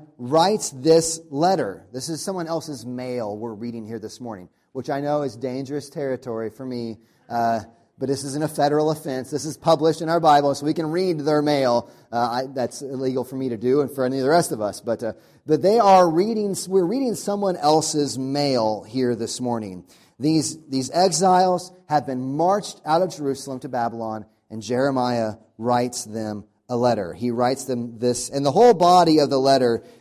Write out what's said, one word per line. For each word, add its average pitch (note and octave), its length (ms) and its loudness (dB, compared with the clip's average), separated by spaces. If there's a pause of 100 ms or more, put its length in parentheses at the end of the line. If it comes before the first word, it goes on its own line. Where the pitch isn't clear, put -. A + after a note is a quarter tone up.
(160)
writes D#3+ 540 2
this D#3+ 580 4
letter. C#3 640 -2
This B2+ 160 -10
is D#3+ 140 -8
someone F#3 240 -6
else's D#3 400 -8
mail B2 500 -6
we're A2+ 160 -10
reading A2+ 340 -10
here A2+ 120 -10
this G#2+ 240 -12
morning, G#2 260 -12 (240)
which C3 160 -10
I C#3 140 -2
know D3 180 -2
is C3 160 -6
dangerous C3+ 540 -8
territory B2 580 -6
for A2 160 -14
me, A#2+ 340 -8 (300)
uh, A#2 320 0 (380)
but C3+ 100 -4
this C3+ 160 -2
isn't D3 180 -4
a D3+ 60 -2
federal D3+ 420 2
offense. C#3+ 400 -6
This C#3 140 -6
is D3+ 140 -10
published D#3+ 420 2
in E3 80 -4
our E3+ 100 2
Bible, C#3+ 360 6
so - 100 -8
we D#3 80 0
can D#3 140 -2
read E3+ 340 -2
their D3+ 220 2
mail. C3+ 480 2 (200)
Uh, A#2 60 -6
I, A#2+ 380 -2
that's A#2+ 260 -4
illegal C3 420 -4
for B2+ 140 -10
me C3 140 -4
to A#2 80 -4
do B2+ 240 2
and C3 120 -4
for B2+ 120 -2
any B2+ 100 -2
of C3+ 80 -2
the C#3 60 2
rest E3 200 2
of A2+ 120 -4
us. G2+ 180 -4
But, A2+ 220 -4
uh, A2 100 -6 (320)
but D3 160 2
they G3+ 180 4
are F#3+ 300 8
reading, G3+ 480 0 (100)
we're F#3 200 2
reading A#3+ 280 -2
someone G3+ 440 -2
else's D3 600 2
mail C3 640 0
here B2 320 -2
this A2+ 280 -6
morning. G#2+ 420 -6 (340)
These, D3+ 380 0 (120)
these C3 220 -4
exiles F3+ 800 2 (160)
have D3+ 200 0
been C3 320 -6
marched F#3+ 480 0
out D#3+ 160 2
of F#3 120 -2
Jerusalem C3+ 460 -6
to D3 80 -12
Babylon, A2+ 560 -4 (260)
and A2 120 -12
Jeremiah B2 720 0 (240)
writes B2 480 -2
them G#2+ 380 -8 (240)
a B2 80 -4
letter. A2+ 360 0
He A2 180 -4
writes B2 360 0
them A#2+ 320 -6
this, A#2+ 320 -2
and C#3 160 -2
the C3+ 60 4
whole A#3 200 8
body F3 460 6
of C#3+ 100 4
the C3+ 100 0
letter B2+ 460 4 (160)